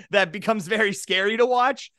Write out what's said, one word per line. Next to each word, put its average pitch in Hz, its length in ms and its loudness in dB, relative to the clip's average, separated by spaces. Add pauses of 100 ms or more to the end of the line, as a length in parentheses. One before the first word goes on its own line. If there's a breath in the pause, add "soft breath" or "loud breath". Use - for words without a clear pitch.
(120 loud breath)
that 185 200 2
becomes 208 360 -2
very 208 260 0
scary 196 440 -2
to 240 80 4
watch. 254 540 0